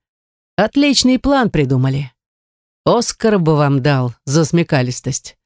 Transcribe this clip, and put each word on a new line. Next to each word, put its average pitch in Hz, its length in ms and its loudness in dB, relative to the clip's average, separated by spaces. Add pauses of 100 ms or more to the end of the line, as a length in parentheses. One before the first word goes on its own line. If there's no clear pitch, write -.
(560)
Отличный 254 640 2
план 262 320 0
придумали. 135 640 -2 (720)
Оскар 214 540 0
бы 156 180 2
вам 139 240 2
дал 127 340 0 (100)
за 151 200 0
смекалистость. 135 1000 -4